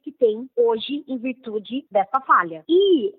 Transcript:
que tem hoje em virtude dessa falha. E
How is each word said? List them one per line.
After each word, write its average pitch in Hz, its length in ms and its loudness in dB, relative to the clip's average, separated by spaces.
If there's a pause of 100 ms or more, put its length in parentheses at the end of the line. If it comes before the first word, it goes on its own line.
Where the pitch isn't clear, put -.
que 302 80 -16
tem 233 460 0
hoje 233 500 0
em 262 100 -6
virtude 233 720 -8
dessa 202 340 -2
falha. 175 460 0
E 330 500 2